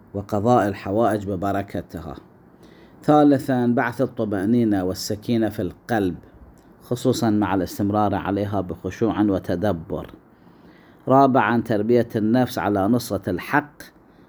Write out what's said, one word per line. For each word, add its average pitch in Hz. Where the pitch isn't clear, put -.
وقضاء 104
الحوائج 101
ببركتها. 95
ثالثًا، 139
بعث 120
الطمأنينة 104
والسكينة 107
في 107
القلب، 92
خصوصًا 120
مع 101
الاستمرار 101
عليها 98
بخشوع 90
وتدبر. 90
رابعًا، 123
تربية 113
النفس 117
على 98
نصرة 110
الحق 143